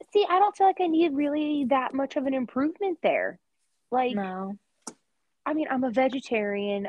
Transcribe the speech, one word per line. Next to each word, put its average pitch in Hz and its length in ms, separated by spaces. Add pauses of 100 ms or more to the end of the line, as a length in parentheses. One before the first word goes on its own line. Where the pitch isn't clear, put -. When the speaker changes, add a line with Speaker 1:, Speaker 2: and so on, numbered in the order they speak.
(120)
Speaker 1:
See, 415 180
I 359 100
don't 403 160
feel 392 120
like 370 140
I 359 60
need 320 260
really 294 560
that 262 240
much 269 240
of 269 80
an 277 80
improvement 311 680
there. 143 380 (500)
Like, 254 260
Speaker 2:
No. 190 420 (880)
Speaker 1:
I 302 80
mean, 311 180
I'm 262 140
a 254 60
vegetarian. 202 960